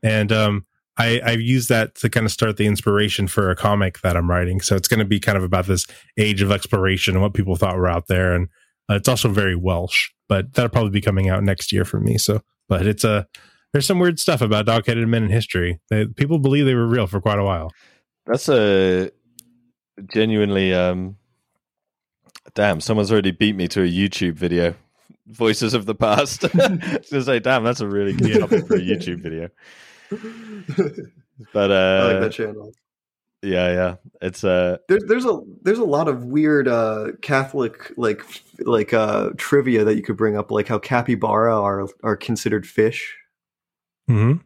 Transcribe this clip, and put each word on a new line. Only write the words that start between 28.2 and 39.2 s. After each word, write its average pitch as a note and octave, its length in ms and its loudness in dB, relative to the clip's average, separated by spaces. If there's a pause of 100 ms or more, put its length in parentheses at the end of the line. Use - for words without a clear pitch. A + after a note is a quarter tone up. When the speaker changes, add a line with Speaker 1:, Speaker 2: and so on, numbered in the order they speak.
Speaker 1:
Yeah. A3 100 2
Speaker 2:
topic - 300 0
for G#3+ 80 2
a F3+ 40 2
YouTube E3+ 420 -4
video." E2 260 -8 (600)
Speaker 3:
<laughs> G#3+ 1000 -8 (400)
Speaker 2:
But, G2+ 200 2
uh, - 20 4
Speaker 3:
I F#2+ 380 4
like F#2+ 80 0
that G2+ 120 -2
channel. G#2+ 400 -10 (720)
Speaker 2:
yeah, F2+ 300 0
yeah. F2+ 220 0 (260)
It's, F#2 240 -8
uh, F2+ 320 2 (120)
Speaker 3:
There's, G#3 200 2
there's B3 160 2
a, G#3+ 160 -2 (220)
there's G#3+ 180 0
a A#3 40 2
lot D#3 220 0
of B2 180 -2
weird, C#3+ 440 2
uh, A2 440 -2 (100)
Catholic, C3+ 760 -4
like, A2 240 0
f-, - 220 -20 (180)
like, A2+ 340 0
uh, G#2+ 420 2